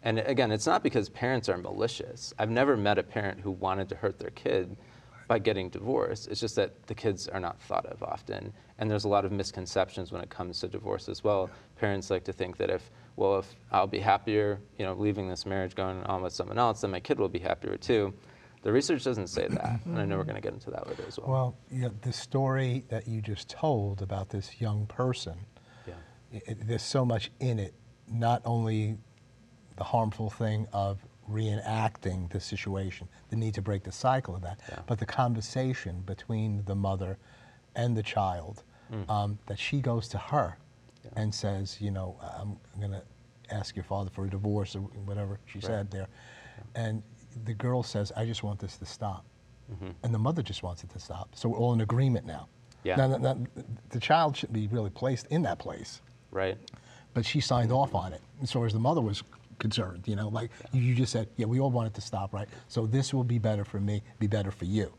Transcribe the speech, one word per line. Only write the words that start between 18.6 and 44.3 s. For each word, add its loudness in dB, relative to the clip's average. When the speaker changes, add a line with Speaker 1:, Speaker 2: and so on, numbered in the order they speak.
Speaker 1:
The 2
research 4
doesn't 0
say -2
that, -2
and -2
I 2
know 0
we're 0
Speaker 2:
Mm-hmm. -2
Speaker 1:
gonna -4
get -4
into -12
that -6
later -8
as -10
well. -6
Speaker 3:
Well, 2
you -4
know, 0
the -2
story 0
that -4
you -2
just -6
told 0
about -4
this -6
young 0
person, -2
Speaker 1:
Yeah. -12
Speaker 3:
i-, -8
i-, -4
there's -2
so 2
much 2
in 2
it, -2
not 4
only 2
the -4
harmful 0
thing 0
of -2
reenacting 0
the 0
situation, -4
the -2
need 0
to -2
break 0
the -10
cycle 2
of -6
that, -8
Speaker 1:
Yeah. -10
Speaker 3:
but 2
the -2
conversation 0
between -2
the -2
mother 0
and 2
the 2
child, -2
Speaker 1:
Mm. -6
Speaker 3:
um, 2
that -6
she 0
goes 0
to -4
her 2
Speaker 1:
Yeah. -16
Speaker 3:
and 0
says, -2
you -2
know, -4
"I'm -8
gonna -4
ask -4
your -6
father -2
for -6
a -2